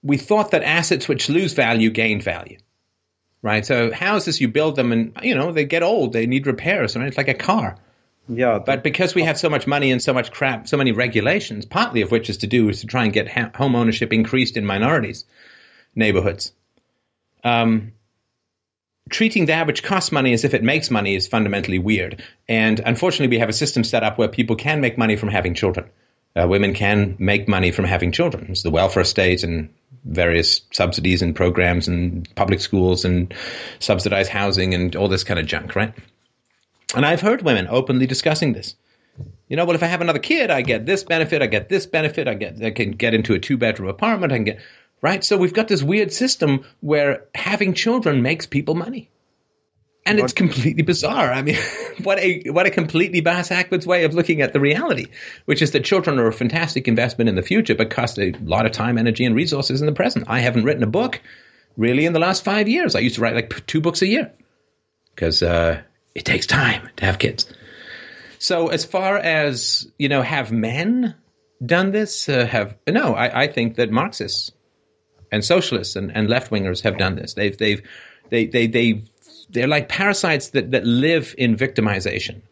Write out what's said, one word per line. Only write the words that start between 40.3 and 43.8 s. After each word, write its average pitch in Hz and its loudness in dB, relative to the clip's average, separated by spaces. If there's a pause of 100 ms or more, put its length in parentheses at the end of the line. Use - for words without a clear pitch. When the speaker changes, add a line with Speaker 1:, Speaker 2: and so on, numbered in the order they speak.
Speaker 1:
I 135 2
get 117 -2
this 190 -2
benefit, 160 0
I 131 2
get 107 -2
this 190 -2
benefit, 156 -2
I 113 -2
get, 98 -10
I 110 -4
can 101 -2
get 113 0
into 110 2
a 95 2
two-bedroom 113 -2